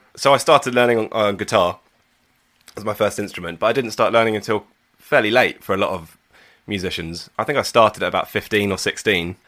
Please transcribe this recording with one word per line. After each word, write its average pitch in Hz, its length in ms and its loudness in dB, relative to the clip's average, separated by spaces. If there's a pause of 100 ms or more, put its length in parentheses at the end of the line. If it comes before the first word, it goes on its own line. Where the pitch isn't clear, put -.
(160)
So 139 180 4
I 127 40 6
started 139 360 2
learning 120 240 4
on, 107 140 -2
on 104 240 0
guitar 95 420 0 (1000)
as 104 80 -12
my 107 100 -4
first 104 240 -2
instrument, 90 400 -10
but 107 80 -2
I 117 60 2
didn't 120 180 -4
start 107 220 0
learning 113 240 2
until 104 280 -4 (320)
fairly 113 340 0
late 113 340 2
for 98 100 -2
a 95 40 0
lot 98 120 0
of 85 260 -10 (520)
musicians. 87 600 -6 (100)
I 110 40 -2
think 139 160 -4
I 107 40 0
started 107 400 2
at 90 60 -2
about 90 200 -2
fifteen 101 420 -2
or 90 80 -4
sixteen 95 580 -2 (100)